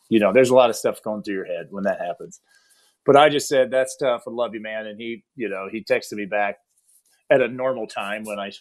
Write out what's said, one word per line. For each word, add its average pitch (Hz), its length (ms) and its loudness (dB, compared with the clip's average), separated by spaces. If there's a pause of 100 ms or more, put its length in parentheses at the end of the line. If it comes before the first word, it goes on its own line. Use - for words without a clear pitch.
you 113 100 4
know, 98 140 2
there's 127 180 6
a 127 40 6
lot 123 160 8
of 107 60 -6
stuff - 260 -4
going 107 200 -8
through 101 120 -6
your 92 100 -6
head 87 260 -8
when 98 140 -6
that 95 160 -2
happens. 85 380 -12 (680)
But 139 120 6
I 151 120 8
just 143 180 -2
said, 127 240 2
"That's 131 260 0
tough. 123 300 -2
I 117 40 -12
love 113 220 -4
you, 110 80 -10
man." 110 260 -8
And 104 120 -16
he, 117 240 -10 (120)
you 113 140 -6
know, 95 220 -8
he 107 120 -8
texted 123 300 -2
me 104 120 -8
back 101 320 -2 (760)
at 135 100 6
a 117 80 0
normal 127 380 -4
time 107 380 -8
when 104 140 -8
I, 98 220 -8